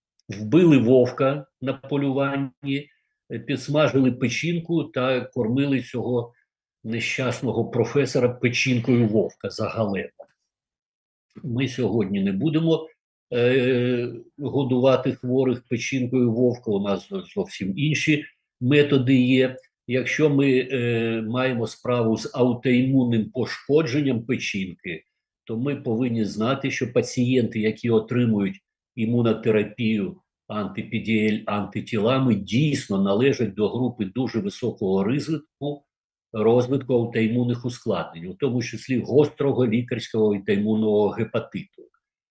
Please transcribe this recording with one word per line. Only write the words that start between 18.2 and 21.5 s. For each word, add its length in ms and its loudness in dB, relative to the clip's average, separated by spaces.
методи 540 4
є. 420 2
Якщо 420 0
ми, 420 2
е, 500 0
маємо 460 -2